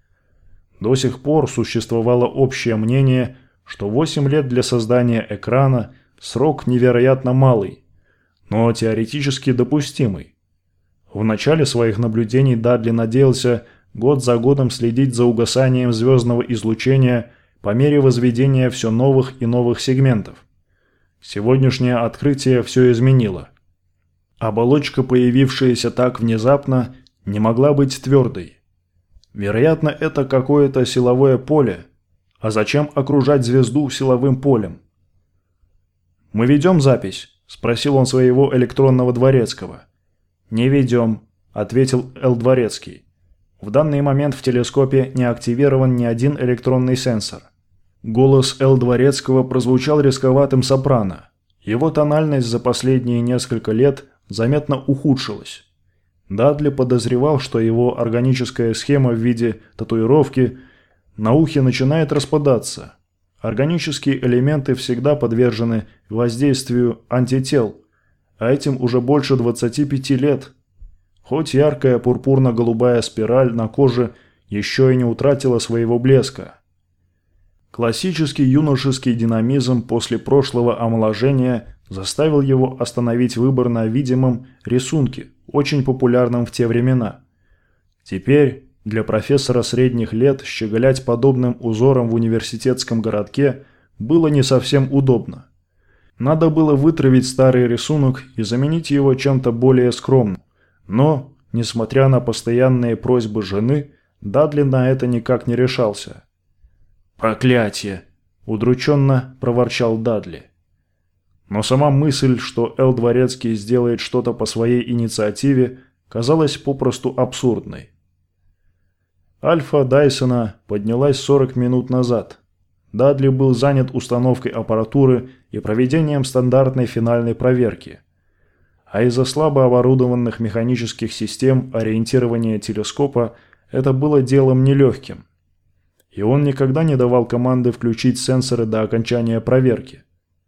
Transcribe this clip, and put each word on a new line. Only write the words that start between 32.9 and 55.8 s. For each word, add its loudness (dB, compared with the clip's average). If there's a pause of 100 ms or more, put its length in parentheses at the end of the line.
окружать 2
звезду 2
силовым 0
полем? 0 (1500)
«Мы 0
ведём 4
запись?» — 0 (180)
спросил -2
он 4
своего 2
электронного 2
дворецкого. 0 (640)
«Не 0
ведём», — 0 (240)
ответил -2 (120)
Л 0
Дворецкий. -2 (560)
«В -14
данный 0
момент 0
в -14
телескопе 0
не 0
активирован 0
ни 0
один -2
электронный 0
сенсор». -6 (600)
Голос 2
Л 4
Дворецкого 2
прозвучал 0
рисковатым 2
сопрано. -2 (280)
Его -2
тональность 0
за -2
последние 0
несколько -4
лет 0 (240)
заметно -2
ухудшилась. -4 (640)